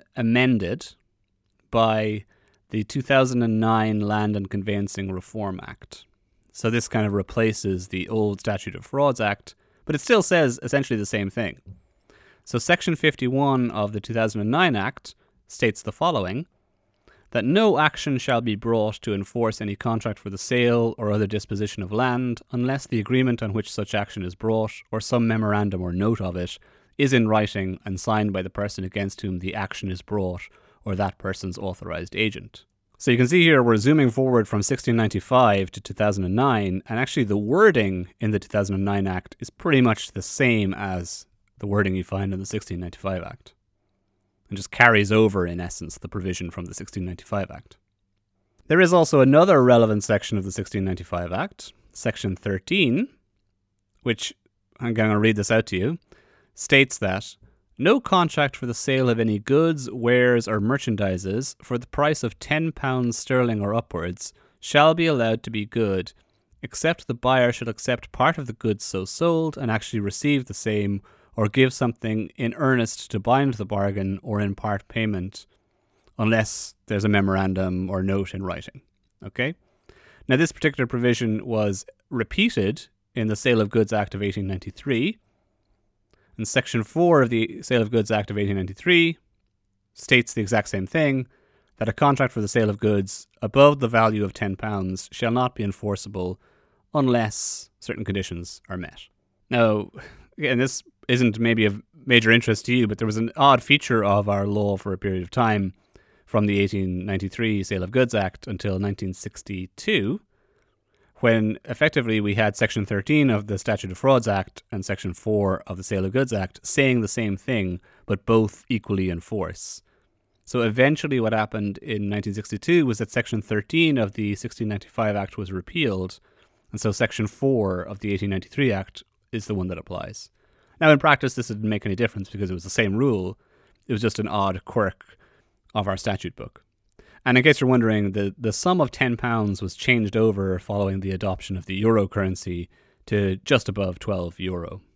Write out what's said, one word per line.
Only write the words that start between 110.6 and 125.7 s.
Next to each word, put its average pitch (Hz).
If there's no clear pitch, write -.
when 110
effectively 117
we 101
had 107
Section 107
thirteen 139
of 104
the 104
Statute 101
of 90
Frauds 131
Act 98
and 98
Section 95
four 101
of 90
the 92
Sale 95
of 95
Goods 131
Act 98
saying 127
the 104
same 104
thing, 95
but 98
both 113
equally 98
in 85
force. -
So 123
eventually 131
what 117
happened 104
in 104
nineteen 101
sixty-two 147
was 117
that 113
Section 117
thirteen 143
of 104
the 104
sixteen -
ninety-five 104
Act 98
was 95
repealed, 95